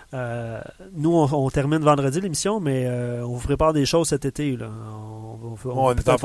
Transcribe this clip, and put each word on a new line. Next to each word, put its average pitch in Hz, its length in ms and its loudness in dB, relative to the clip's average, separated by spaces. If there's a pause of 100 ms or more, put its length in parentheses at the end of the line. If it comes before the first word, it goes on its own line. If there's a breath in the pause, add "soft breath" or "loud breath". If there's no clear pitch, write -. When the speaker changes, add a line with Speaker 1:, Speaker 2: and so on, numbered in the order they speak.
(140)
Speaker 1:
Euh, 117 440 -6 (360)
nous, 165 200 2
on, 151 200 4
on 135 160 0
termine 147 300 0
vendredi 143 380 4
l'émission, 196 420 -2
mais, 131 260 0
euh, 123 400 -4
on 120 80 -6
vous 123 120 -6
prépare 156 280 2
des 143 100 4
choses 165 240 2
cet 143 160 -2
été, 139 320 -2
là. 113 140 -10
On, 110 720 -12
on, 117 260 -10
on 127 100 -2 (100)
Speaker 2:
On - 20 8
est 123 60 2
Speaker 1:
peut-être 123 120 2
Speaker 2:
en 127 40 6
pour 120 120 4